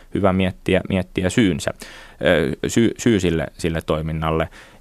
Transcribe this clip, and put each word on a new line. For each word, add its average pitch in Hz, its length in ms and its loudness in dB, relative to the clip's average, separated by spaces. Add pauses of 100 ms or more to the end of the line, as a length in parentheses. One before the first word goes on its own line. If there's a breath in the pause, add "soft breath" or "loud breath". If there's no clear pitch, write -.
(140 loud breath)
hyvä 95 180 2
miettiä, 92 560 0
miettiä 90 420 -2
syynsä, 92 400 0 (540 loud breath)
ö, 78 440 0
sy-, 113 300 2
syy 113 220 2
sille, 82 260 0 (120)
sille 82 280 -2
toiminnalle. 80 600 -2 (320 loud breath)